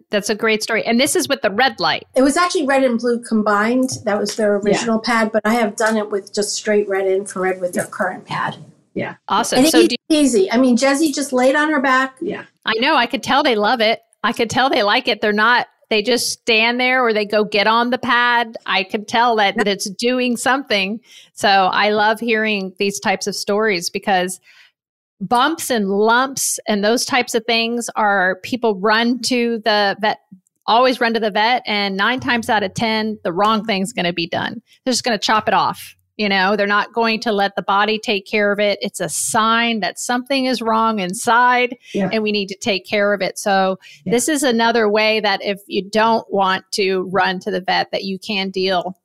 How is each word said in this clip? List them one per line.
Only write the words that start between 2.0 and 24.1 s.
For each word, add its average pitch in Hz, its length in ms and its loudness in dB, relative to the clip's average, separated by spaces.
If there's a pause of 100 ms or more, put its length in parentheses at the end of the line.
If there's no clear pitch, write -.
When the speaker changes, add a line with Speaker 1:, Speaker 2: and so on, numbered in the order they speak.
Speaker 2:
It 262 60 4
was 285 160 2
actually 359 280 0
red 269 200 2
and 240 120 0
blue 240 240 -2
combined. 220 680 0 (160)
That 208 120 0
was 208 200 -4
their 208 160 2
Speaker 3:
Yeah. 202 180 0
Speaker 2:
original 226 280 0
pad, 226 340 0
but 214 100 0
I 220 120 2
have 220 200 0
done 220 220 0
it 208 120 -2
with 196 240 -6
just 208 220 -2
straight 208 320 0
red 196 180 -2
infrared 190 540 -2
with 180 140 -4
their 185 140 -4
current - 380 -6
pad. - 300 -6 (380)
Speaker 3:
Yeah. - 220 -6 (120)
Speaker 1:
Awesome. 226 320 0
Speaker 2:
And 277 80 6
Speaker 1:
So 277 120 4
Speaker 2:
it's 330 100 6
Speaker 1:
do 240 60 -2 (120)
Speaker 2:
easy. 254 420 4
I 226 60 0
mean, 247 220 4
Jesse 277 340 2
just 269 220 -6
laid 254 240 4
on 302 120 2
her 302 120 0
back. 262 400 0
Speaker 3:
Yeah. 359 240 -8 (200)
Speaker 1:
I 214 140 -2
know. 294 160 2
I 240 120 2
could 240 160 -6
tell 269 200 2
they 269 120 2
love 214 260 2
it. 220 180 2 (240)
I - 80 0
could 233 180 -2
tell 254 200 2
they 269 140 2
like 220 260 2
it. 208 100 -2
They're 208 140 0
not, 220 340 2 (220)
they 220 120 2
just 247 300 0
stand 233 500 0
there 254 200 2
or 233 120 2
they 214 120 0
go 214 200 0
get 208 200 0
on 233 260 2
the 226 60 0
pad. 240 680 0
I 190 180 0
could 208 240 -6
tell 233 300 2
that, 196 180 2
that 214 140 0
it's 196 200 -4
doing 247 460 -2
something. 226 640 -2 (320)
So - 160 -2
I 196 440 4
love 214 280 2
hearing 214 580 -2
these 202 220 -2
types 196 260 -2
of 196 100 -4
stories 202 540 -2
because 185 520 -2 (800)